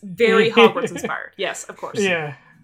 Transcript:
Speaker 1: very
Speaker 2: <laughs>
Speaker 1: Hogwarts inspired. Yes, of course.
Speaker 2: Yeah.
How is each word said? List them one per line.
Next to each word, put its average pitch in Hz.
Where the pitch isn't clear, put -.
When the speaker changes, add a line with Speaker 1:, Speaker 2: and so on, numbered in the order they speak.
Speaker 1:
very 208
Speaker 2:
<laughs> -
Speaker 1:
Hogwarts 233
inspired. -
Yes, -
of -
course. -
Speaker 2:
Yeah. 170